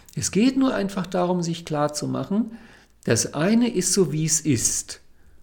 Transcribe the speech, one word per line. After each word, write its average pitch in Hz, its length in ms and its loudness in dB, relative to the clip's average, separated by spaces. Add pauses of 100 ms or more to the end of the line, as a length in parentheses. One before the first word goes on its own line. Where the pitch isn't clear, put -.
(160)
Es - 160 -4
geht 262 260 2
nur 262 160 2
einfach 196 320 -4
darum, 180 380 0
sich 165 200 -6
klarzumachen, 147 920 -2 (480)
das 120 300 0
eine 220 380 4
ist 180 200 0
so, 170 180 4
wie 156 140 0
es - 160 0
ist. - 580 -2 (440)